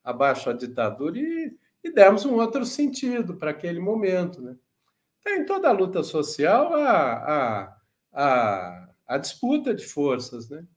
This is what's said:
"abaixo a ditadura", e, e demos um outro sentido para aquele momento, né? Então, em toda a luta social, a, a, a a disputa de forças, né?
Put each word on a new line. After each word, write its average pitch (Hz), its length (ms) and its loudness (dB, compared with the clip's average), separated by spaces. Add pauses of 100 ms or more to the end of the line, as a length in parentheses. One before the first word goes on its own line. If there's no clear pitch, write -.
"abaixo 127 460 0
a - 20 -2
ditadura", 120 680 -4
e, 320 380 -6 (260)
e 330 80 -8
demos 214 360 8
um 262 80 0
outro 226 320 0
sentido 247 720 -2
para 151 160 -4
aquele 170 280 -6
momento, 185 640 -2
né? 127 120 -14 (640)
Então, 403 140 -4
em 370 120 -2
toda 392 240 0
a - 20 4
luta 185 300 0
social, 185 720 2
a, 294 180 2 (220)
a, 120 600 -2 (360)
a 101 760 0 (240)
a 135 60 -2
disputa 247 560 -2
de - 100 -8
forças, 123 640 -4
né? 151 160 -16 (120)